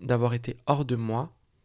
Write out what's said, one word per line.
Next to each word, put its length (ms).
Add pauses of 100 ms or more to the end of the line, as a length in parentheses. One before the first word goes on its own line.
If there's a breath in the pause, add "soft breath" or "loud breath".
d'avoir 340
été 320
hors 180
de 120
moi, 360 (320)